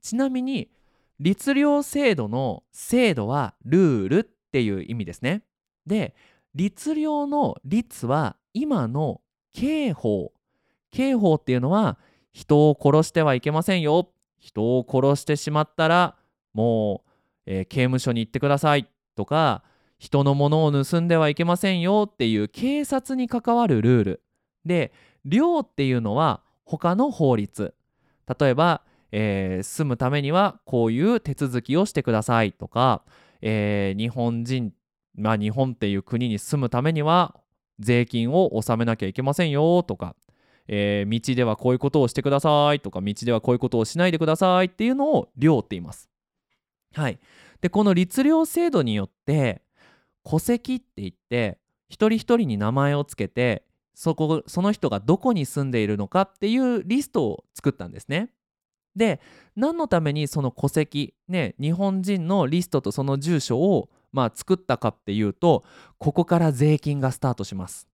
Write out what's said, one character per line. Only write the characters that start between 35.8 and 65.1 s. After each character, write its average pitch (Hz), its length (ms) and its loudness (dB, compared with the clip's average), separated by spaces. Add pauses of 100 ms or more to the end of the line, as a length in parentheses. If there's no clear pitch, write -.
い 98 60 0
う 98 80 -4
国 123 260 -4
に 104 100 -2
住 - 200 -4
む 123 100 -2
た 123 120 -2
め 156 120 0
に 151 100 -2
は 165 320 2 (440)
税 120 260 2
金 117 260 -2
を 175 240 2
納 110 220 0
め 117 80 0
な 113 100 0
き - 80 -8
ゃ 95 40 -4
い 95 60 -6
け - 80 -6
ま 139 120 0
せ 180 120 0
ん 151 60 -2
よ 165 320 4
と 107 120 -6
か、 90 200 -10 (520)
え 101 400 0
ー、 113 140 0
道 131 140 -2
で 123 80 2
は 110 120 0
こ - 140 -2
う - 40 4
い - 20 4
う 127 40 -2
こ 139 120 0
と 151 100 4
を 123 60 4
し - 60 -4
て 135 100 -4
く 139 80 0
だ 139 80 2
さ 147 340 4
い 143 80 -2
と 101 100 -10
か、 - 80 -8
道 101 220 -4
で 120 100 -2
は 113 80 2
こ 127 120 0
う - 20 4
い 123 40 2
う - 20 -2
こ 127 100 -2
と 120 80 0
を 113 80 2
し - 120 -8
な 175 100 2
い 175 40 2
で 160 60 -2
く 160 80 0
だ 156 100 2
さ 185 280 4
い - 20 2
っ 180 40 -4
て - 140 -6
い 233 60 2
う 262 60 0
の 285 180 0
を - 240 0
令 143 220 4
っ - 20 -4
て - 100 -10
言 98 60 -6
い 87 40 -8
ま 80 120 -14
す。 - 160 -20 (840)
は 156 120 -2
い。 101 120 -6 (420)
で、 180 80 0
こ 208 140 2
の 202 100 6
律 170 300 2
令 320 220 4
制 339 260 0
度 185 100 2
に 113 140 0
よ 98 100 -2
っ - 40 -14 (180)
て 139 340 0 (600)
戸 156 160 0
籍 240 360 -2
っ 247 40 -8
て - 240 -14
言 92 60 -8
っ - 20 -12
て、 113 480 -4 (280)
一 - 220 0
人 220 80 0
一 240 180 0
人 226 120 0
に 110 100 -2
名 104 140 0
前 139 240 0
を 143 80 -2
つ - 120 -12
け 98 120 -6
て、 120 360 -2 (300)
そ 160 220 -4
こ、 156 320 -2
そ - 160 -6
の 208 80 2
人 165 180 -2
が 104 100 -4
ど 139 200 2
こ 247 140 0
に 156 120 -2
住 143 180 -6
ん 135 60 -4
で 117 140 0
い 101 40 0
る 104 100 -2
の 101 100 -4
か - 140 0
っ 196 120 -4
て - 140 -6
い 233 100 0
う 247 260 0
リ 247 200 -2
ス - 60 -12
ト 165 160 0
を - 180 -6 (100)
作 - 160 -2
っ 135 40 -2
た 90 120 -10
ん 85 60 -14
で - 80 -16
す - 100 -20
ね。 180 220 -4 (640)
で、 190 260 0 (340)
何 302 220 -2
の 311 100 -2
た 180 140 2
め 151 120 -2
に 151 140 -2
そ 151 140 -4
の 131 80 -2
戸 139 200 -2
籍、 147 440 -2 (140)
ね、 175 340 -4
日 151 120 -2
本 190 280 -2
人 185 260 -2
の 180 200 2
リ 175 160 0
ス - 60 -10
ト 139 120 0
と 101 100 -6
そ 139 120 -4
の 139 160 -2
住 156 200 0
所 127 200 -2
を、 175 320 0 (200)
ま - 140 0
あ、 - 80 -2
作 - 220 -2
っ - 20 -12
た 127 220 -4
か 117 80 -2
っ 104 100 -2
て - 140 -10